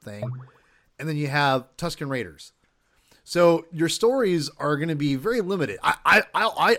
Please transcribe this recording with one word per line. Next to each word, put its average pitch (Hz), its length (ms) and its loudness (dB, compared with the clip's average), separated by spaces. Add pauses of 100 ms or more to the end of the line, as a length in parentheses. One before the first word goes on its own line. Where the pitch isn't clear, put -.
thing, 107 280 -10 (640)
and 147 100 -8
then 156 80 -2
you 147 120 -2
have 135 400 0 (100)
Tusken 160 320 -6
Raiders. 113 440 -8 (720)
So 170 480 4
your 160 180 0
stories 208 680 0
are 147 200 -2
gonna 156 180 -2
be 143 200 0
very 214 260 -2
limited. 170 420 -4
I, 151 120 0 (100)
I, 196 160 6 (120)
I, 202 120 0 (120)
I, 214 220 4